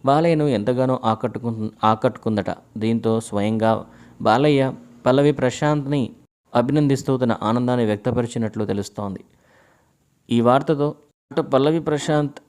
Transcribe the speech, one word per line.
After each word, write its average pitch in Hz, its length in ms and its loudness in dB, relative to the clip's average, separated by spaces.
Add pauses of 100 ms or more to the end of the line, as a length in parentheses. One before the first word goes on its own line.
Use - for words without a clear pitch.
బాలయ్యను 156 380 4
ఎంతగానో 127 600 0
ఆకట్టుకు-, 113 680 -4 (140)
ఆకట్టుకుందట. 110 680 0 (280)
దీంతో 113 420 0
స్వయంగా 110 680 0 (360)
బాలయ్య 135 520 4 (320)
పల్లవి 143 260 4
ప్రశాంత్ని 139 800 -2 (460)
అభినందిస్తూ 135 640 2
తన 120 260 0
ఆనందాన్ని 123 420 0
వ్యక్తపరిచినట్లు 110 800 -2
తెలుస్తోంది. 98 580 -6 (1040)
ఈ 117 120 2
వార్తతో 143 540 2 (360)
అటు 160 100 -2
పల్లవి 143 380 0
ప్రశాంత్ 151 580 -2 (120)